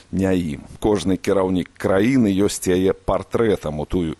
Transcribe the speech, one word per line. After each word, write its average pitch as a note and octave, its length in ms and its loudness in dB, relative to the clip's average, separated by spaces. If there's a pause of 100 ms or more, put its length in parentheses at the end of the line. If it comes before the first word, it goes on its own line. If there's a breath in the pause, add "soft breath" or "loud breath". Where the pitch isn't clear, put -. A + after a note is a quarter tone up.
не F#2+ 240 0
ім. F2 320 -2 (160)
Кожны F#2+ 400 0
кіраўнік F#2+ 560 0
краіны G#2 560 2
ёсць G2 380 0
яе F#2 260 2
партрэтам F#2 840 -2
у - 20 -8
тую E2 360 -4